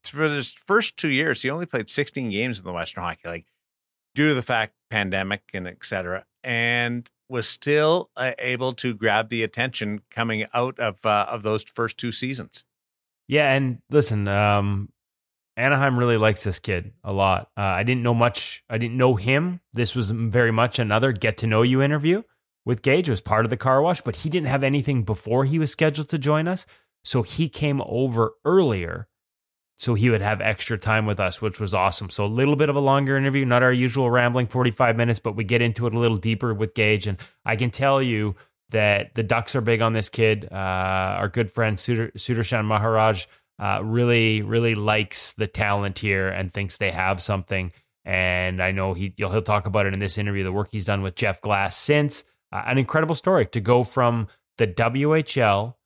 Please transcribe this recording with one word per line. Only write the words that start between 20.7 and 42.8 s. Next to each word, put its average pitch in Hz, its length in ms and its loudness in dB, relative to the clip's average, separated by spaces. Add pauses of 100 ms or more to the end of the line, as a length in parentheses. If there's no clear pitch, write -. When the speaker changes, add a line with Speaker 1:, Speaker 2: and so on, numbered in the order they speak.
Speaker 2:
another 113 340 2
get-to-know-you 113 680 2
interview 151 400 2 (420)
with 120 160 -2
Gage. 160 280 2
It 127 40 0
was 101 80 0
part 110 240 2
of 113 60 -2
the 123 80 -2
car 131 240 2
wash, 170 180 0
but - 160 -6
he 156 140 -6
didn't 156 180 0
have 135 160 0
anything 135 380 0
before 113 420 0
he 151 140 0
was 151 120 0
scheduled 151 380 0
to 165 100 -4
join 151 300 0
us. 180 160 -4 (400)
So 123 180 0
he 160 280 -2
came 143 320 -2
over 117 500 0 (140)
earlier 107 640 2 (680)
so 117 160 0
he 113 160 4
would 107 120 2
have 104 180 -2
extra 104 380 -2
time 110 280 0
with 104 120 0
us, 92 240 -2
which 104 160 -4
was 101 160 -4
awesome. 95 340 2
So 104 160 -2
a - 20 0
little 131 300 2
bit 147 120 2
of 139 80 0
a 143 40 2
longer 139 360 2
interview, 135 280 2
not 123 180 4
our 127 100 6
usual 123 380 2
rambling 123 360 2
forty-five 123 500 2
minutes, 117 220 2
but 107 160 -4
we 107 100 -4
get 117 160 2
into 117 260 0
it 110 80 -2
a 117 40 0
little 117 180 4
deeper 113 380 -2
with 104 200 -4
Gage. 107 340 2
And 95 100 -4 (260)
I 110 120 -2
can 120 140 0
tell 135 300 2
you 107 360 -2 (340)
that 104 460 2
the 113 60 0
Ducks 117 340 0
are 127 40 2
big 113 220 2
on 113 100 2
this 110 160 -2
kid. 110 420 0
Uh, - 40 -14
our 95 720 -2
good 113 220 -2
friend 110 260 0
Sudar-, 117 360 -2
Sudarshan 113 520 -2
Maharaj, 107 600 2 (320)